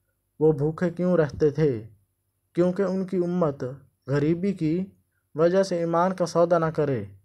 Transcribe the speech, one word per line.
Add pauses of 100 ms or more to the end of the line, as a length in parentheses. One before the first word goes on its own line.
(400)
वो
भूखे
क्यों
रहते
थे? (760)
क्योंकि
उनकी
उम्मत (440)
गरीबी
की (320)
वजह
से
ईमान
का
सौदा
ना
करे।